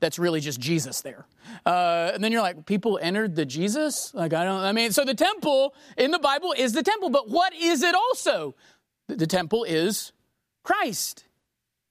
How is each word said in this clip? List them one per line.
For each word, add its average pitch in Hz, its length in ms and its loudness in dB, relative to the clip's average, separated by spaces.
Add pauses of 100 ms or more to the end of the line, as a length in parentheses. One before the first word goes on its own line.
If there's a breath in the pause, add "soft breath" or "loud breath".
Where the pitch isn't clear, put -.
That's 160 180 0
really 170 220 2
just 139 200 -6
Jesus 143 400 -2
there." 123 260 -14 (380 loud breath)
Uh, 175 480 2
and 190 100 -4
then 220 80 0
you're 226 120 2
like, 180 240 -4
"People 202 340 0
entered 185 340 -2
the 156 120 0
Jesus?" 208 680 -4
Like, 165 220 -2
I 165 100 2
don't, 190 160 -2
I 196 120 0
mean, 226 200 0
so 277 140 2
the 262 80 -2
temple 294 600 2 (220 loud breath)
in 262 140 2
the 349 80 2
Bible 294 380 0
is 240 180 0
the 311 80 0
temple, 392 260 2
but 247 220 0
what 349 240 2
is 330 280 2
it 349 120 4
also? 311 600 0 (540 soft breath)
The, - 80 -6
the 160 100 0
temple 180 380 0
is 175 480 -2 (500)
Christ. 330 640 -2 (680)